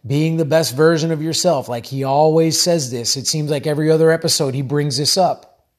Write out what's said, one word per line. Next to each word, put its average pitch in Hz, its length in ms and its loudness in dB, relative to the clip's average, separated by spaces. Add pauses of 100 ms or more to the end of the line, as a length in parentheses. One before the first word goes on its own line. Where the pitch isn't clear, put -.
being 156 300 0
the 165 80 0
best 156 280 0
version 160 380 2
of 156 100 -4
yourself. 156 460 -2
Like, 120 180 -8
he 135 200 -6
always 156 560 2
says 165 300 0
this. 120 260 -4
It 127 100 -6
seems 151 240 -4
like 143 160 -4
every 156 240 0
other 160 180 6
episode 160 440 0
he 135 80 -4
brings 143 340 -2
this 143 220 0
up. - 500 -2 (120)